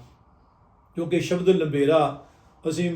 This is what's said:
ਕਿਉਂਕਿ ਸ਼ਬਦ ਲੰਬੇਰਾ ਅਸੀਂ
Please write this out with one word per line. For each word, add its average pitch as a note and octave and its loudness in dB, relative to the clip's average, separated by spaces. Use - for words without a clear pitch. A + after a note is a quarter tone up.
ਕਿਉਂਕਿ E3+ -2
ਸ਼ਬਦ F3+ -2
ਲੰਬੇਰਾ D3+ 2
ਅਸੀਂ E3+ -4